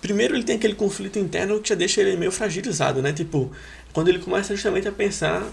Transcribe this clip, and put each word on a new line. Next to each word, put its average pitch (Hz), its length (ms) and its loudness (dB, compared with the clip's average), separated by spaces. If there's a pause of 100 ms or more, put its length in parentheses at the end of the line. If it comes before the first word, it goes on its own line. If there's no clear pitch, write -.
Primeiro 220 360 2
ele 240 80 0
tem 233 120 0
aquele 214 180 2
conflito 202 440 -2
interno 190 420 0
que 214 100 -2
já 220 60 4
deixa 175 240 2
ele 190 160 4
meio 175 160 0
fragilizado, 156 680 0
né? 143 100 0
Tipo, 151 400 -2 (400)
quando 160 160 2
ele 180 120 6
começa 196 340 -2
justamente 196 340 0
a 196 40 -4
pensar 190 600 0